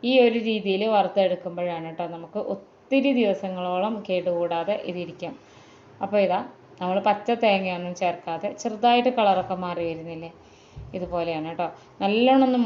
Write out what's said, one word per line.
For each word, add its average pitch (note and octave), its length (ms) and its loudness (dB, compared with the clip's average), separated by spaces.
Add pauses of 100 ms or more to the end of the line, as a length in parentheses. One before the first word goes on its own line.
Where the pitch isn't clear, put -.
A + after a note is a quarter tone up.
ഈ - 20 2 (120)
ഒരു A#3 240 4
രീതിയിൽ G3+ 340 0 (140)
വറുത്തെടുക്കുമ്പോഴാണ് F3 960 0
കേട്ടോ E3 160 -6 (100)
നമുക്ക് E3+ 240 -10 (140)
ഒത്തിരി C4+ 640 0
ദിവസങ്ങളോളം F#3 760 0 (140)
കേടുകൂടാതെ F3 680 -2 (140)
ഇതിരിക്കാം. F3 440 -8 (720)
അപ്പോൾ G3 220 0
ഇതാ F3+ 140 0 (400)
നമ്മൾ F#3 180 -2 (100)
പച്ച G#3 240 0 (120)
തേങ്ങയൊന്നും F#3 580 0
ചേർക്കാതെ E3+ 480 -4 (120)
ചെറുതായിട്ട് A#3+ 560 2
കളറൊക്കെ F#3+ 460 2
മാറി F3 260 -4
വരുന്നില്ലേ, E3 400 -10 (680)
ഇതുപോലെയാണ് E3 540 -4
കേട്ടോ. E3+ 160 -4 (360)
നല്ലോണം B3 440 6
ഒന്ന് B3+ 180 2